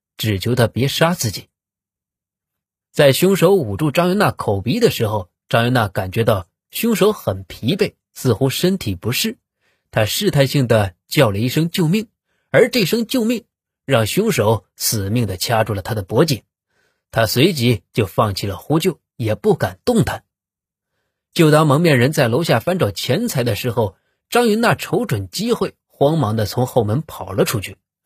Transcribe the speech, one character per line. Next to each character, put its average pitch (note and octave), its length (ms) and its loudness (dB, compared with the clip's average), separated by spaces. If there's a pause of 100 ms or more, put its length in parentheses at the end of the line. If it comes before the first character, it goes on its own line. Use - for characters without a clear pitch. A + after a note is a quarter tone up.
(180)
只 G#2+ 200 -2
求 A2+ 160 -2
他 A#2 140 2
别 C3 220 -2
杀 E3 240 0
自 A#2+ 180 -4
己。 - 160 -14 (1400)
在 C#3 220 4
凶 F#3+ 240 2
手 F3+ 180 4
捂 G#2+ 220 -2
住 D3+ 120 0
张 F3 200 2
云 F#3 80 0
娜 E3+ 160 2
口 G2+ 260 -4
鼻 E3 220 -2
的 G3+ 100 4
时 - 160 -4
候， G#2 220 -4 (180)
张 A#2 180 0
云 B2 60 0
娜 A#2+ 160 2
感 F#2 240 -6
觉 A2+ 140 -2
到 G#2 240 0 (220)
凶 A3+ 220 -2
手 G3+ 200 2
很 F#2+ 320 -6
疲 - 320 -4
惫， - 160 -2 (200)
似 B2 200 0
乎 C3 160 0
身 F3+ 280 -2
体 G#2 180 -6
不 G#2+ 180 -6
适， - 240 -4 (540)
她 A2+ 120 2
试 F#3+ 260 -2
探 C#3+ 160 4
性 C3 220 0
地 G#2+ 260 2 (140)
叫 B2 240 2
了 G2 60 -4
一 A#2 100 -2
声 D#3 220 -2
“救 E3 180 0
命”， G#3 220 -2 (400)
而 G3+ 200 4
这 A#3+ 140 0
声 A3 240 -2
“救 B3+ 160 0
命” A3+ 220 -2 (400)
让 A#2+ 200 2
凶 G3+ 280 0
手 A2 320 2 (100)
死 G2+ 340 -4
命 A#2 160 0
地 F#2+ 120 -8
掐 A2+ 260 0
住 A2 100 -4
了 F#2+ 80 -4
她 A2+ 140 -6
的 G#2+ 60 -4
脖 A2+ 240 2
颈， D3+ 180 -2 (680)
她 A2+ 140 2
随 D3+ 280 2
即 A#2+ 300 0 (100)
就 A2+ 120 0
放 G#2 300 -2
弃 - 100 -8
了 F#2+ 120 -8
呼 - 200 -4
救， E3+ 220 -2 (160)
也 G#2+ 200 -4
不 G#3 200 0
敢 - 300 -6
动 A3+ 180 2
弹。 - 220 -6 (1080)
就 D#3 180 4
当 D#3 160 4
蒙 C#3+ 140 4
面 D3+ 180 4
人 C3+ 140 2
在 C#3 140 0
楼 C3 160 0
下 D#3+ 160 2
翻 F3 200 -2
找 A2+ 100 0
钱 E3+ 380 -4
财 C3 160 -2
的 A2+ 120 -2
时 B2 140 -6
候， G#2+ 260 -2 (320)
张 A#3+ 200 2
云 G#3+ 120 2
娜 A3+ 140 2
瞅 G#3+ 320 -2
准 G2+ 240 -6
机 A3+ 240 -4
会， - 220 -4 (100)
慌 D3+ 320 0
忙 A2 180 0
地 A2 120 -2
从 B2 180 -2
后 B2 180 0
门 A2 200 -2
跑 - 280 -14
了 G#2 140 0
出 - 140 -4
去。 G2 180 -12 (280)